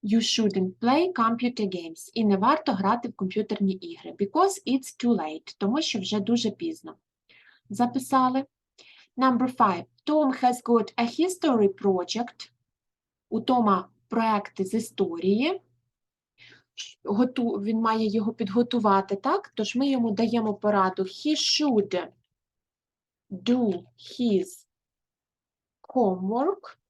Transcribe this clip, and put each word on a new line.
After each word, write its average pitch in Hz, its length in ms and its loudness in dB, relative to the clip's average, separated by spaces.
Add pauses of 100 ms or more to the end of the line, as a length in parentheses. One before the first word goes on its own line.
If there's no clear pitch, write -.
You 220 180 2
shouldn't 190 600 0
play 311 320 2
computer 233 540 0
games. 170 480 -8
І 233 100 0
не 202 120 6
варто 262 360 2
грати 202 360 0
в - 40 -10
комп'ютерні 202 600 -2
ігри. 175 400 -12
Because 330 540 0
it's 262 380 -4
too 233 120 4
late. 156 420 -10
Тому 233 240 0
що - 160 -4
вже 202 220 -4
дуже 226 300 0
пізно. 160 460 -10 (760)
Записали. 254 760 0 (680)
Number 254 400 2
five. 185 280 2 (220)
Tom 302 360 2
has 247 200 2
got 226 320 2
a 233 260 -2
history 294 480 2
project. 190 840 -2 (760)
У 220 120 -2
Тома 208 480 2 (200)
проект 220 540 -2
з 190 120 -4
історії. 226 880 0 (1400)
Готу-, 233 580 0
він 220 180 -2
має 220 260 0
його 214 260 0
підготувати, 202 840 0
так? 339 380 -2
Тож 214 220 -4
ми 277 120 2
йому 240 220 0
даємо 220 440 0
пораду. 208 480 0
He 302 340 -2
should 208 760 0 (1160)
do 202 540 -2 (140)
his - 680 -2 (1160)
homework. 226 960 0 (120)